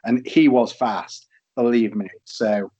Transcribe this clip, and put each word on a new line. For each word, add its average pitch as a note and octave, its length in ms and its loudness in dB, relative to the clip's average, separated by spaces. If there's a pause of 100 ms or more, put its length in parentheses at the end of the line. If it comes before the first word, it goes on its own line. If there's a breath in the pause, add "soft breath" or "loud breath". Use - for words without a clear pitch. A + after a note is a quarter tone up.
And B2 220 -2
he D#3+ 220 4
was B2 240 2
fast, - 540 -6 (300)
believe A#2+ 400 0
me. G2 120 -6 (160)
So, G#2 560 -4